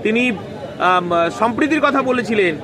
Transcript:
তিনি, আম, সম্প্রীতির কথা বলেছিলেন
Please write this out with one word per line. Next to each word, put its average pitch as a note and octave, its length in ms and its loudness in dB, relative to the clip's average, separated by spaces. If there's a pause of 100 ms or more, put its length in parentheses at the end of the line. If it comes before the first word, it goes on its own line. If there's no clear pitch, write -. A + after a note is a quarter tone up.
তিনি, A#3 280 2 (480)
আম, F3 300 2 (300)
সম্প্রীতির C4+ 420 0
কথা C#4 200 2
বলেছিলেন A3 640 0